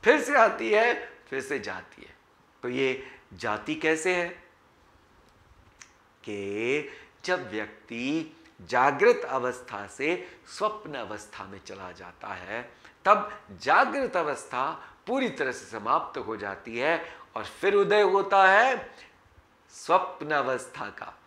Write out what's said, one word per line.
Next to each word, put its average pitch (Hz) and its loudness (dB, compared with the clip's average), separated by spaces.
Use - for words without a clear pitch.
फिर 277 8
से 269 0
आती 226 4
है, 226 4
फिर 135 -4
से 139 -4
जाती 98 -12
है। - -20
तो 123 -4
ये 131 -2
जाती 107 -4
कैसे 160 0
है 175 -2
कि 107 -4
जब 156 -4
व्यक्ति 120 -6
जागृत 135 4
अवस्था 123 -4
से 147 -4
स्वप्न 208 -4
अवस्था 104 -10
में 98 -16
चला 95 -14
जाता 90 -14
है, 95 -8
तब 202 4
जागृत 233 2
अवस्था 143 -2
पूरी 254 0
तरह 135 -2
से - -10
समाप्त 117 -2
हो 110 -8
जाती 101 -8
है 151 2
और 110 -6
फिर 196 -2
उदय 202 6
होता 196 6
है 233 6
स्वप्न 170 0
अवस्था 127 -2
का। - -14